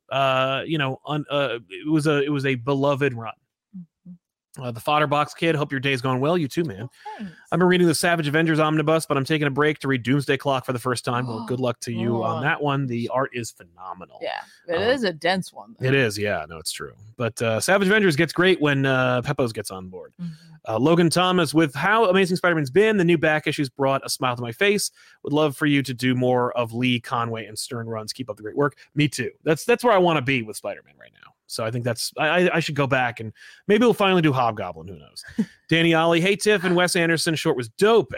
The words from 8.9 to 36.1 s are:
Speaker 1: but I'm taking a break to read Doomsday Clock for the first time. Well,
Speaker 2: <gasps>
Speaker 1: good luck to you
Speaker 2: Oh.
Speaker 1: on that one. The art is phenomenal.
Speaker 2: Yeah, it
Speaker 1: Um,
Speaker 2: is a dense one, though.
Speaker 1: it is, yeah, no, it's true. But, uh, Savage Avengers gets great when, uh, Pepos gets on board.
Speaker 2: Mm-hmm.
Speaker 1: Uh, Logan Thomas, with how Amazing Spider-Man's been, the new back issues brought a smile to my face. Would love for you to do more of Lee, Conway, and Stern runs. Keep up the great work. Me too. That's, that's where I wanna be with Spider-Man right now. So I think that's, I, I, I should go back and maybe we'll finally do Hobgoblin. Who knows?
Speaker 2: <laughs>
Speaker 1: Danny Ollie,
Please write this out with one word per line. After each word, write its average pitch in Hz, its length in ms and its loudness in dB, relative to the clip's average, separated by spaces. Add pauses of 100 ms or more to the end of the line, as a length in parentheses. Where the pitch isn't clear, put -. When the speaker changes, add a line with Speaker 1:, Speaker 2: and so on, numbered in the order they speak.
Speaker 1:
but 143 120 -2
I'm 135 80 0
taking 151 220 0
a 139 40 0
break 147 280 0
to - 100 -6
read 127 140 0
Doomsday 135 340 2
Clock 131 280 -2
for 135 80 -2
the 123 60 -4
first 123 260 -4
time. 123 220 -2
Well, 113 180 -8
Speaker 2:
<gasps> - 20 -10
Speaker 1:
good 123 140 -4
luck 120 200 -2
to 123 120 -10
you 117 240 -2
Speaker 2:
Oh. 113 60 -2
Speaker 1:
on 113 200 -4
that 147 180 -2
one. 139 260 -2
The 120 220 -6
art 131 240 -2
is 120 180 -8
phenomenal. 87 680 -18
Speaker 2:
Yeah, 76 200 -8 (260)
it 170 100 -4
Speaker 1:
Um, 190 60 -2
Speaker 2:
is 247 200 0
a 185 100 0
dense 170 400 -4
one, 110 260 -20
though. 127 80 -2
Speaker 1:
it 127 60 2
is, 117 240 2
yeah, 98 320 -4
no, 82 80 -14
it's 78 160 -8
true. 69 200 -12 (240)
But, 113 240 -4
uh, 113 200 0
Savage 196 280 2
Avengers 196 280 4
gets 160 160 0
great 175 280 2
when, 139 240 2
uh, 127 380 2
Pepos 135 300 -2
gets 107 180 -10
on 92 180 -12
board. 90 320 -18
Speaker 2:
Mm-hmm. 170 100 -8 (360)
Speaker 1:
Uh, 110 120 -2
Logan 165 320 4
Thomas, 180 420 2
with 151 220 2
how 202 300 2
Amazing 185 320 2
Spider-Man's 160 340 0
been, 214 260 4
the 180 80 2
new 170 140 4
back 151 260 0
issues 147 240 -2
brought 135 340 0
a - 60 -10
smile 127 280 -2
to 123 40 -10
my 117 120 -6
face. 202 360 0 (340)
Would 143 100 -4
love 151 220 2
for 151 120 0
you 143 160 2
to 135 100 -6
do 127 220 0
more 123 420 0
of 113 160 -2
Lee, 123 280 0
Conway, 117 440 -4
and 107 140 -14
Stern 117 280 -10
runs. 110 260 -8
Keep 123 180 -10
up 104 60 -12
the 107 60 -20
great 107 120 -10
work. 143 220 0 (180)
Me 151 140 2
too. 117 200 -6 (140)
That's, 156 220 0
that's 240 180 2
where 240 100 4
I 190 60 6
wanna 165 240 2
be 127 180 0
with 107 160 -12
Spider-Man 78 420 -12
right 58 140 -20
now. - 200 -20 (120)
So - 180 -8
I 110 60 -4
think 120 160 -6
that's, 117 320 -4
I, 156 100 0 (200)
I, 160 80 0
I 170 60 2
should 151 120 -6
go 139 140 0
back 123 320 0
and 110 120 -10 (360)
maybe 214 180 4
we'll 220 80 6
finally 190 300 4
do 151 100 4
Hobgoblin. 101 540 -4
Who 90 100 -16
knows? - 260 -20 (140)
Speaker 2:
<laughs> - 320 -8
Speaker 1:
Danny 165 240 4
Ollie, 165 260 4